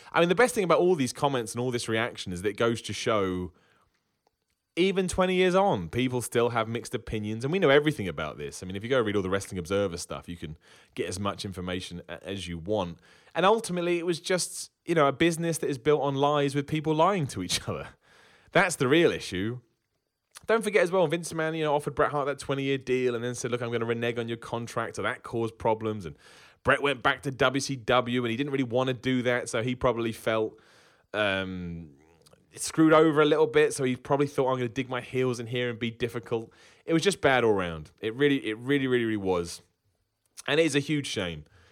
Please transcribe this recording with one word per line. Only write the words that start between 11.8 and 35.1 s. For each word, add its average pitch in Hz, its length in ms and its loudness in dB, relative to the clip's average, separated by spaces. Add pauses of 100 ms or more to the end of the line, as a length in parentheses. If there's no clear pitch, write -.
a-, - 160 -12
as 92 240 -10
you 85 100 -8
want. 87 420 -4 (360)
And 170 100 2
ultimately, 180 540 2
it 165 60 -6
was 170 160 -4
just, - 500 -4 (140)
you 170 100 -2
know, 147 120 6
a 139 40 4
business 165 480 0
that - 100 -2
is 139 80 -4
built 147 240 2
on 139 140 0
lies 143 400 2
with 143 100 -2
people 156 300 -2
lying 165 320 4
to 95 160 -6
each - 200 -4
<laughs> - 40 -8
other. 73 220 -8 (640)
That's 175 240 2
the 135 100 0
real 151 240 6
issue. 98 480 -4 (840)
Don't 220 180 2
forget 196 200 4
as 175 80 0
well, 185 160 4
Vince 165 260 -4
McMahon, 160 240 -2
you 156 60 -2
know, 147 120 2
offered 147 200 -4
Bret 143 160 2
Hart 143 160 -2
that 139 120 -4
twenty-year 139 380 -2
deal 127 380 0
and 117 80 -4
then 123 120 -4
said, 120 160 -4
"Look, 120 100 -2
I'm 117 100 -4
gonna 117 140 -2
renege 117 320 -2
on 117 120 -6
your 113 80 -4
contract," 117 580 -6
so 107 60 -6
that 113 220 -4
caused 117 340 -4
problems. 110 480 -2
And 73 100 -10 (480)
Bret 135 180 4
went 135 220 0
back 135 200 0
to 139 80 -4
W 131 280 2
C 135 160 -4
W, 123 480 2
and 117 80 0
he 113 60 -2
didn't 143 140 -2
really 135 120 0
wanna 127 300 0
do 127 300 0
that, 123 260 0
so 117 120 -2
he 123 140 -2
probably 117 360 0
felt, 110 460 -2 (560)
um, 92 800 -4 (640)
screwed 160 380 4
over 156 280 6
a 151 40 8
little 151 200 4
bit, 147 300 4
so 139 80 -2
he 127 120 0
probably 143 300 0
thought, 135 240 0
"I'm 127 80 0
gonna 123 100 -2
dig 120 220 -6
my 123 120 -4
heels 127 380 -2